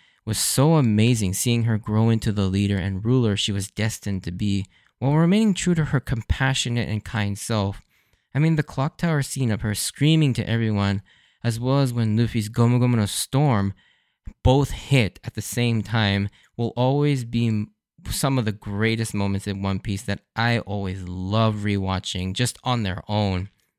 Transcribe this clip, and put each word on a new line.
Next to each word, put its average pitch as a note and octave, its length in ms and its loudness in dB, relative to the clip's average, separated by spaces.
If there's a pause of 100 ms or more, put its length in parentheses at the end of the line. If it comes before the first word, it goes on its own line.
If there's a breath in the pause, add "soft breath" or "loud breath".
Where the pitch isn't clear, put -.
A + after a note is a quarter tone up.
(240 soft breath)
was A2 140 -4
so D3+ 360 2
amazing, A2 580 2
seeing A#2 320 0
her A2 140 0
grow A2 320 2
into A2+ 200 0
the G2+ 160 0
leader G2+ 300 2
and F#2+ 280 -4
ruler A#2 320 2
she - 140 -4
was G2 220 -6
destined G#2 500 -4
to F2+ 80 -8
be, G2 360 -2 (340 soft breath)
while C#3+ 160 2
remaining F#3+ 380 4
true F3 200 0
to D#3 120 0
her C#3 120 0
compassionate A#2+ 880 -2
and G#2 160 -4
kind G2+ 320 -2
self. G2+ 440 -4 (520)
I C3+ 60 -2
mean, D#3+ 160 4
the D3+ 80 0
clock - 340 -4
tower D#3+ 260 0
scene C3 280 -2
of G2+ 120 -2
her G#2+ 120 -2
screaming D3+ 600 2
to - 140 -4
everyone, G#2 540 0 (400 soft breath)
as A2+ 160 -2
well C3 220 2
as B2+ 120 2
when A2+ 240 0
Luffy's A2+ 320 0
Gomu A#2+ 300 4
Gomu B2 180 2
no G#2+ 100 2
Storm A2 680 0 (680 soft breath)
both C3+ 260 4
hit - 540 0
at - 100 -10
the G2+ 80 -8
same A#2 400 -2
time, G2+ 460 0 (280 soft breath)
will A#2 200 -4
always C3+ 480 0
be A#2 240 0
m-, G#2+ 240 -2 (360)
some C3+ 300 0
of A#2 60 0
the G#2+ 80 -2
greatest A2 640 -2
moments G2+ 340 -2
in G2 140 -6
One G2 180 -2
Piece G2 220 -6
that G2+ 180 -6 (160)
I A#2 240 0
always G2 420 -6
love G2 640 0
rewatching F#2+ 680 -2
just B2 280 -2
on A#2+ 220 -2
their F2+ 240 -4
own. G2 400 0 (300)